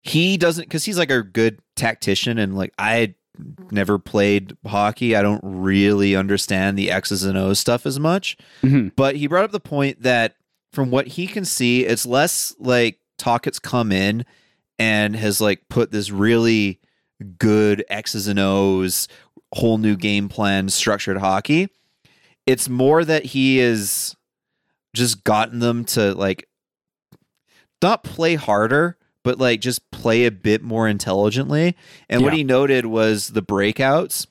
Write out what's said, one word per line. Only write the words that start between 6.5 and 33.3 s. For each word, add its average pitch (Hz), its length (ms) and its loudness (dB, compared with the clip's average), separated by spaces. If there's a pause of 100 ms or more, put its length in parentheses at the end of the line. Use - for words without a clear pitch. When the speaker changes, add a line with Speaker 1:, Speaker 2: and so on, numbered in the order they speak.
Speaker 1:
the 95 140 -2
X's 95 320 -4
and 95 140 -2
O's 95 220 0
stuff 123 260 -2
as 139 140 -4
much. 170 380 -2 (240)
Speaker 2:
Mm-hmm. 131 340 4
Speaker 1:
But 135 200 0
he 147 120 -4
brought 180 180 2
up 202 60 -8
the 208 80 -6
point 139 440 -4
that 120 320 2 (360)
from 131 200 -2
what 131 160 0
he 175 200 -8
can 196 180 -6
see, 123 400 0
it's 113 200 -2
less 135 540 -2
like 123 400 0 (180)
Tocchet's - 420 -2
come 117 320 -2
in 101 320 0 (540)
and 107 380 0
has, 107 240 -2
like, 104 300 0
put 120 220 0
this 101 200 -4
really 110 680 2 (600)
good 107 500 4
X's 104 380 -6
and 98 120 0
O's, 98 680 0 (460)
whole 113 240 0
new 107 180 2
game 101 340 -2
plan, 98 400 -2
structured 101 480 -2
hockey. 101 520 0 (760)
It's 131 220 0
more 135 380 2
that 156 200 0
he 131 320 2
has 113 580 0 (760)
just 117 300 -2
gotten 113 360 0
them 117 260 0
to, 101 280 0
like, 95 340 -4 (1300)
not 208 220 0
play 165 320 -2
harder, 131 640 0 (260)
but, 123 160 -2
like, 120 220 2
just 123 300 -6
play 117 340 2
a 117 60 2
bit 107 300 0
more 113 260 -2
intelligently. 117 880 0 (320)
And 123 140 2
what 147 100 2
Speaker 2:
Yeah. 160 40 0
Speaker 1:
he 151 60 0
noted 131 440 2
was 110 420 0
the 107 140 -2